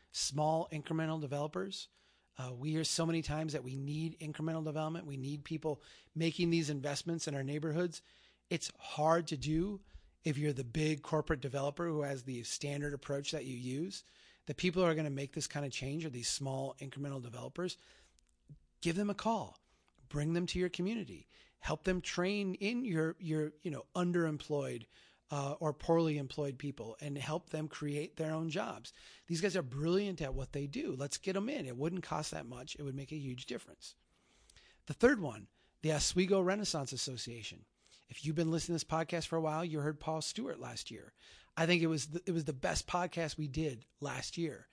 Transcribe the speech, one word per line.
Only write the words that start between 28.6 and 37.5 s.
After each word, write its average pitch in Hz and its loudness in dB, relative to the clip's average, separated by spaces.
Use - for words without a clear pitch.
These 165 0
guys 190 2
are 175 4
brilliant 165 2
at 135 -2
what 135 -4
they 143 -2
do. 214 -2
Let's 139 -4
get 190 -2
'em 208 0
in. 247 -2
It 123 -6
wouldn't 170 0
cost 156 -2
that 156 -6
much. 123 -10
It 151 -10
would 135 -4
make 139 -8
a 156 -4
huge 131 -6
difference. - -10
The 151 -4
third 240 8
one, 110 -6
the 156 2
Oswego 185 4
Renaissance 180 0
Association. 120 -8